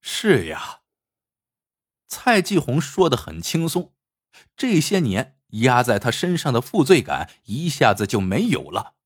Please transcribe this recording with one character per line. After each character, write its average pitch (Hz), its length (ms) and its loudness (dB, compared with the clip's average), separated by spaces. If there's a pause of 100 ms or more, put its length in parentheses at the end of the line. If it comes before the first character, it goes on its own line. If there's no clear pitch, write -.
“是 139 460 0
呀。” - 360 -12 (1300)
蔡 226 320 2
继 190 160 -2
红 143 240 0
说 175 300 0
得 120 60 2
很 - 260 -10
轻 165 260 -4
松， 165 260 -6 (600)
这 220 240 0
些 190 200 0
年 110 380 -4 (100)
压 123 340 2
在 117 160 2
他 - 120 -2
身 180 280 -2
上 143 140 -2
的 117 80 2
负 165 240 0
罪 175 180 6
感 71 280 -6 (140)
一 143 240 -6
下 131 240 4
子 104 140 -2
就 101 140 -2
没 101 280 -2
有 73 220 -4
了。 - 240 -8 (120)